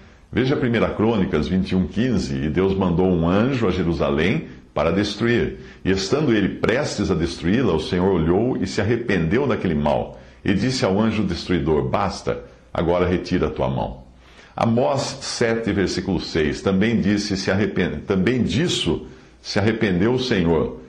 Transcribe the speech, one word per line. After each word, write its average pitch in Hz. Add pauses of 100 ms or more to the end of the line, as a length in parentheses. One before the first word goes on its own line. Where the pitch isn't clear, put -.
(320)
Veja 127
Primeira 113
Crônicas 92
vinte 92
e 92
um, 90
quinze, 82
"E 73
Deus 95
mandou 92
um 85
anjo 113
a -
Jerusalém 82 (260)
para 76
destruir. 104 (240)
E -
estando 147
ele 104
prestes 101
a 92
destruí-la, 85
o 80
Senhor 95
olhou 92
e 98
se 101
arrependeu 104
daquele 98
mal. 73 (260)
E 95
disse 123
ao 98
anjo 107
destruidor: 78
'Basta, 92 (280)
agora 87
retira 87
a 69
tua 65
mão.'" 55 (520)
Amós 131
sete, 113
versículo 90
seis, 76
"Também 101
disse, 101
se 95
arrepen-, 95
também 104
disso 87 (340)
se -
arrependeu 104
o 127
Senhor. 85